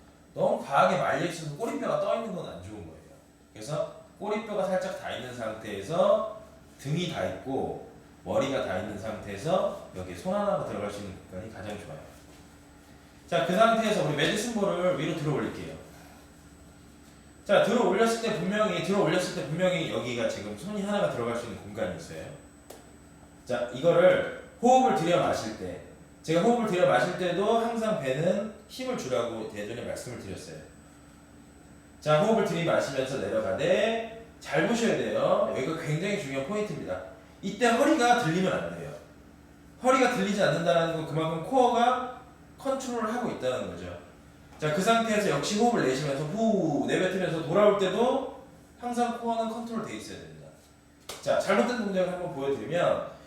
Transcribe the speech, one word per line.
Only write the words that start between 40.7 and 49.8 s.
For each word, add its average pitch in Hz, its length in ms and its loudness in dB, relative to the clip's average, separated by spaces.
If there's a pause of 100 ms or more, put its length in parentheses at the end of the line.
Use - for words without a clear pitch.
건 151 100 -4
그만큼 160 380 -2
코어가 247 680 4 (500)
컨트롤을 240 500 -4
하고 247 180 -4
있다는 123 400 -4
거죠. 87 280 -10 (600)
자, 151 140 -2
그 185 80 0
상태에서 220 500 4
역시 151 280 0
호흡을 233 280 4
내쉬면서 147 380 0
후 185 600 0
내뱉으면서 175 560 0
돌아올 196 360 6
때도 233 640 0 (360)
항상 233 400 -2
코어는 226 320 -2
컨트롤 226 340 -6